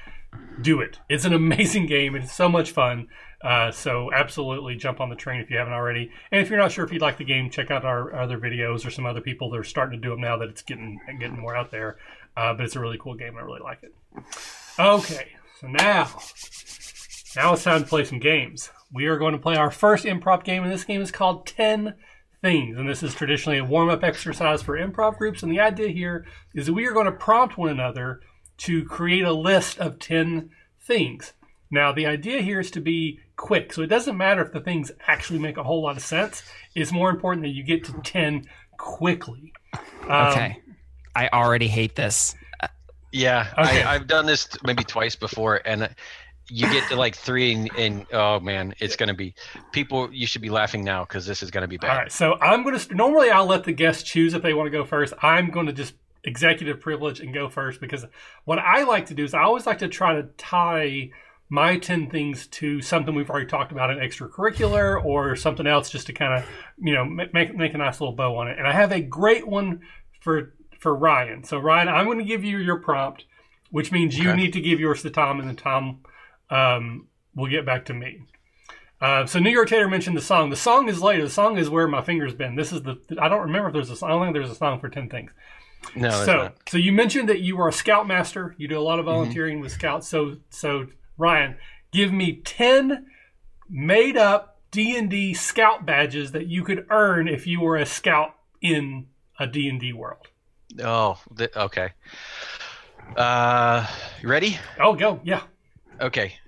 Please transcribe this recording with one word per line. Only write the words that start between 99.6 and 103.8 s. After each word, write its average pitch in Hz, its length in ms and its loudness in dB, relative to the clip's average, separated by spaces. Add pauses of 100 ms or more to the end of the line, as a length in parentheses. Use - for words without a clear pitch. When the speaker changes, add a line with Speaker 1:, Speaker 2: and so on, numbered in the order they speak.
Speaker 1:
and 131 120 -4
D 123 120 -8
world. 113 340 -14 (560)
Speaker 3:
Oh, 113 340 2 (220)
th-, 117 160 -2
okay. 95 360 -2 (1300)
Uh, 120 720 4 (340)